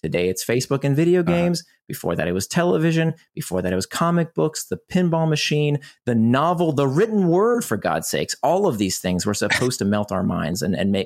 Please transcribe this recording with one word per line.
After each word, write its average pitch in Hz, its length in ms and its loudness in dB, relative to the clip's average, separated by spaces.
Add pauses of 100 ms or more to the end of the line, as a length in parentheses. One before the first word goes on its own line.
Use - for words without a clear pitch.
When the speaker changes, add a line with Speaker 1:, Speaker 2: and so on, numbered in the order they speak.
Speaker 1:
Today, 87 260 0
it's 92 160 -4
Facebook 131 400 -2
and 143 100 2
video 175 280 2
Speaker 2:
Uh-huh. 170 100 0
Speaker 1:
games. 175 320 0 (240)
Before - 260 -4
that, 80 140 -2
it 87 40 -2
was 95 140 -2
television. 165 680 2 (200)
Before 92 280 -4
that, - 100 0
it - 40 0
was 95 100 -2
comic 170 480 -2
books, 156 300 -2
the 170 140 -8 (140)
pinball 165 340 2
machine, 147 520 0 (260)
the 120 100 0
novel, 151 580 2
the 139 140 2
written 190 420 2
word, 226 360 2
for 107 140 -2
God's 80 300 -2
sakes. - 340 -2
All 180 240 2
of 139 100 0
these 98 220 0
things 90 260 -2
were 104 80 0
supposed 123 460 0
to 98 80 0
melt 104 260 0
our 92 100 -2
minds. 87 380 -2
And, 90 140 0
and, 98 180 0
ma-, 95 120 0